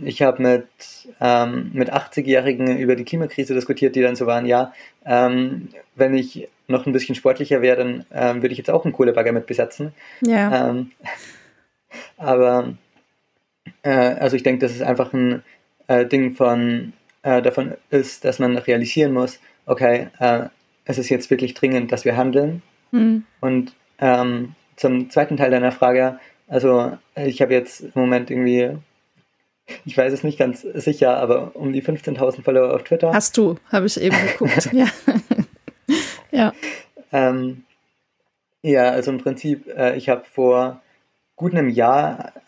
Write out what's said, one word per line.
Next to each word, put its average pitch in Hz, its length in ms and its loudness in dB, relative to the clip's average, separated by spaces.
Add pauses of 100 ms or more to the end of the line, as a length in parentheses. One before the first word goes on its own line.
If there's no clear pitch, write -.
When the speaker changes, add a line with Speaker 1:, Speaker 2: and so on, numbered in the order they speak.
Speaker 1:
ich 135 180 -4
hab 131 180 2
mit, 123 260 2 (540)
ähm, 120 520 0
mit 131 200 -2
achtzig-Jährigen 131 840 0
über 127 180 0
die 120 80 -10
Klimakrise 147 500 -6
diskutiert, 131 400 -2
die 131 80 2
dann 123 140 2
so 123 100 -4
waren, 120 200 0
„Ja, 123 260 2 (340)
ähm, 127 600 0 (260)
wenn 135 200 2
ich - 340 -6 (200)
noch 127 180 -2
ein 139 60 -2
bisschen 127 220 -2
sportlicher 135 480 0
wäre, 127 140 4
dann, 123 360 -4
ähm, 120 300 -2
würde 123 100 -2
ich 123 60 -8
jetzt 127 120 -6
auch 165 140 0
einen 127 100 -2
Kohlebagger 117 380 2
mit 117 140 -4
besetzen.“ 127 460 -4 (300)
Speaker 2:
Ja. 202 480 2
Speaker 1:
Ähm, 127 220 -6 (100)
<laughs> - 1120 -20
aber, 123 580 0 (1080)
äh, 143 80 -2
also 127 460 2
ich 123 60 -4
denk, 127 180 0
das 127 120 0
ist 120 100 -10
einfach 127 300 -2
ein, 123 300 0 (440)
äh, 123 200 2
Ding 127 280 0
von, 120 580 0 (300)
äh, 127 200 2
davon 131 320 -2 (160)
ist, 135 340 -2
dass 127 140 -2
man 123 180 0
realisieren 123 560 0
muss, 127 260 -2 (280)
okay, 123 420 2 (100)
äh, 120 260 2 (400)
es 131 140 -4
ist 127 120 -6
jetzt 123 200 -2
wirklich 127 240 0
dringend, 123 380 0
dass 120 120 -4
wir 120 120 0
handeln. 139 460 0 (280)
Speaker 2:
Mhm. 220 340 2 (160)
Speaker 1:
Und, 127 320 -2 (260)
ähm, 123 560 0 (220)
zum 127 340 -2
zweiten 147 260 0
Teil 135 140 2
deiner 127 220 2
Frage, 127 460 2 (300)
also 127 480 2 (180)
ich 139 280 -6
hab 123 80 2
jetzt 123 300 -2
im - 140 -16
Moment 123 360 0
irgendwie, 123 460 0 (1080)
ich 143 120 -6
weiß 131 160 4
es 139 120 -6
nicht 151 140 -4
ganz 127 240 0
sicher, 143 560 2
aber 123 360 0
um 139 180 -6
die 135 100 -4
fünfzehntausend 131 640 -4
Follower 131 300 2
auf 131 80 -2
Twitter. 165 300 0
Speaker 2:
Hast - 260 0
du, 180 180 2 (140)
hab 196 140 0
ich - 160 -4
eben 185 160 2 (100)
geguckt, - 440 0
Speaker 1:
<laughs> - 20 -2
Speaker 2:
ja. 254 180 4
<laughs> - 60 -14 (1300)
Ja. 247 240 2 (580)
Speaker 1:
Ähm, 127 520 0 (1000)
ja, 131 280 4
also 127 200 -2
im 131 80 -4
Prinzip, 139 500 -4
äh, 127 280 -2
ich 127 120 -6
hab 123 180 -2
vor 127 540 0 (560)
gut 180 160 -4
einem 156 160 0
Jahr, 127 640 0 (160)